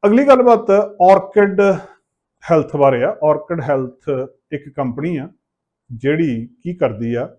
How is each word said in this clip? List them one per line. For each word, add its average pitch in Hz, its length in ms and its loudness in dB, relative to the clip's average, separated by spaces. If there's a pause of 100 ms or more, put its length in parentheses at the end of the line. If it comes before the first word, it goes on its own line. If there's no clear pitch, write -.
ਅਗਲੀ 240 200 2
ਗੱਲਬਾਤ 247 440 4 (400)
ਆਰਕਿਡ 196 500 2 (880)
ਹੈਲਥ 156 260 0
ਬਾਰੇ 135 280 2
ਆ। - 200 -2
ਆਰਕਿਡ 156 360 -2
ਹੈਲਥ 131 720 -6 (220)
ਇੱਕ 147 160 -12
ਕੰਪਨੀ 143 480 -6
ਆ 143 120 -8 (640)
ਜਿਹੜੀ 127 540 -2 (160)
ਕੀ 180 120 -8
ਕਰਦੀ 117 400 -4
ਆ 127 240 -8